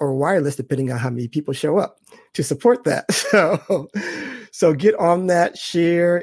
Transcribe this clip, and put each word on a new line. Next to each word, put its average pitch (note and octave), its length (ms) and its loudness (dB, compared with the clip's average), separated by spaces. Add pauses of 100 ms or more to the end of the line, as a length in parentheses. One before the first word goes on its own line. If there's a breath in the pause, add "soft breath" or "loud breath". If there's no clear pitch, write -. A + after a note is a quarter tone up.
or C#3 140 -2
wireless, C#3+ 420 0
depending C3 340 -4
on B2 80 -6
how B2 120 -2
many A#2+ 180 -6
people C#3+ 260 -6
show D3+ 240 0
up - 200 -4 (360 soft breath)
to - 80 -2
support A#3+ 420 2
that. - 260 0
<laughs> - 40 0 (160)
So, F3 580 2 (600 loud breath)
so E3 220 2
get F#3 220 2
on F3+ 320 2
that, F3 320 2
share, F3 640 2